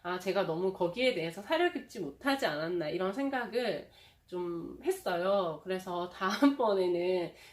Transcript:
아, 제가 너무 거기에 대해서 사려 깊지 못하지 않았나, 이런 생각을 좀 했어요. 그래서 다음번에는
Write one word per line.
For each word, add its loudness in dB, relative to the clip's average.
아, -4
제가 0
너무 0
거기에 0
대해서 -4
사려 2
깊지 -10
못하지 0
않았나, -2
이런 0
생각을 -2
좀 -6
했어요. 0
그래서 -4
다음번에는 2